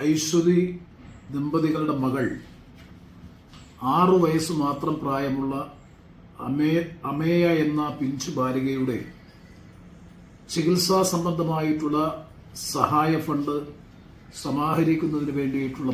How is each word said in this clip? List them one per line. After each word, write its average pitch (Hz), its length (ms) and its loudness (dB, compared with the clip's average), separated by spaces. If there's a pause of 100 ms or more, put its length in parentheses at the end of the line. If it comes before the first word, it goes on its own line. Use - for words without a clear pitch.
(100)
ഐശ്വതി 175 500 4 (760)
ദമ്പതികളുടെ 151 720 0
മകൾ, 127 240 0 (1700)
ആറു 180 280 6
വയസ്സ് 160 380 2
മാത്രം 143 400 -2
പ്രായമുള്ള 135 520 -2 (960)
അമേ-, 156 380 0 (260)
അമേയ 165 320 2 (200)
എന്ന 151 180 0 (180)
പിഞ്ചു 135 380 -4
ബാലികയുടെ 131 640 -2 (1500)
ചികിത്സാ 175 460 2 (160)
സംബന്ധമായിട്ടുള്ള 160 840 0 (720)
സഹായ 151 400 2 (140)
ഫണ്ട് 147 300 -2 (880)
സമാഹരിക്കുന്നതിന് 151 960 0
വേണ്ടിയിട്ടുള്ള 131 560 -2